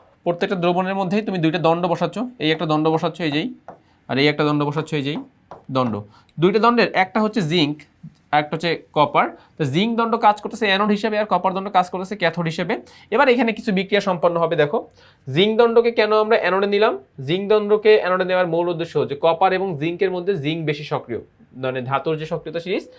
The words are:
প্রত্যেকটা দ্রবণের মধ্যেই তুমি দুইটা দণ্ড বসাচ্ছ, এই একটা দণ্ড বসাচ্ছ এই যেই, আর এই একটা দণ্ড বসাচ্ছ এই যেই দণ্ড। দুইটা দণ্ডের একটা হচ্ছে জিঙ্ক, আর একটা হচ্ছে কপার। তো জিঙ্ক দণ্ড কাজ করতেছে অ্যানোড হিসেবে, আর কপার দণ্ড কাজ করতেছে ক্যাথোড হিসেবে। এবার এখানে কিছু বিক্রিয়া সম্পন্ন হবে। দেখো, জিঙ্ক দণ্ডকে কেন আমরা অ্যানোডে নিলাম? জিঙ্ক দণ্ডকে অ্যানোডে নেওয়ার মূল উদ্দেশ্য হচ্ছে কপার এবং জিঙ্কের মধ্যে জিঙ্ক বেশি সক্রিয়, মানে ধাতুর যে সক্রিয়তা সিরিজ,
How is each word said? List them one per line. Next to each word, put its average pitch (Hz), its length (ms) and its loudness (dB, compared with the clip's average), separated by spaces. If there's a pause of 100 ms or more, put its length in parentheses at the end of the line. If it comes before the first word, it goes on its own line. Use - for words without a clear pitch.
(240)
প্রত্যেকটা 196 400 -2
দ্রবণের 185 320 0
মধ্যেই 196 260 -2
তুমি 202 240 -4
দুইটা 165 220 0
দণ্ড 170 200 2
বসাচ্ছ, 170 300 -2 (260)
এই 156 80 2
একটা 165 140 -2
দণ্ড 156 240 0
বসাচ্ছ 165 320 -2
এই 156 100 -2
যেই, 160 160 -2 (600)
আর 135 100 -4
এই 143 100 4
একটা 151 160 0
দণ্ড 147 200 0
বসাচ্ছ 147 300 -4
এই 147 140 -4
যেই 156 100 -6 (540)
দণ্ড। 127 220 0 (460)
দুইটা 196 200 4
দণ্ডের 233 300 4 (140)
একটা 202 200 -2
হচ্ছে 214 180 0
জিঙ্ক, 151 360 0 (540)
আর 147 80 4
একটা 151 160 -4
হচ্ছে 165 160 -2 (220)
কপার। 151 340 4 (300)
তো 160 60 -2 (100)
জিঙ্ক 214 260 2
দণ্ড 226 140 0 (120)
কাজ 208 180 6
করতেছে 214 220 -6
অ্যানোড 202 260 2
হিসেবে, 214 300 0
আর 208 120 0
কপার 185 200 0
দণ্ড 190 240 -6
কাজ 180 120 2
করতেছে 190 320 -8
ক্যাথোড 165 240 0
হিসেবে। 170 280 -4 (380)
এবার 269 220 4
এখানে 233 240 2
কিছু - 200 -4
বিক্রিয়া 196 240 0
সম্পন্ন 175 420 0
হবে। 165 180 0
দেখো, 147 160 0 (580)
জিঙ্ক 208 240 4
দণ্ডকে 233 400 4
কেন 214 120 2 (120)
আমরা 220 180 4
অ্যানোডে 190 260 2
নিলাম? 208 260 2 (340)
জিঙ্ক 190 240 -2
দণ্ডকে 214 400 4 (100)
অ্যানোডে 185 240 0
নেওয়ার 185 280 0
মূল 170 200 0
উদ্দেশ্য 165 240 -6
হচ্ছে 143 240 -2
কপার 165 320 2
এবং 185 140 -2 (140)
জিঙ্কের 175 340 -2
মধ্যে 180 180 -4 (100)
জিঙ্ক 160 260 -4
বেশি 151 140 -6
সক্রিয়, 120 360 -6 (460)
মানে 127 160 -4
ধাতুর 139 400 -2
যে 156 40 -8
সক্রিয়তা 165 340 -8
সিরিজ, 180 240 -4 (160)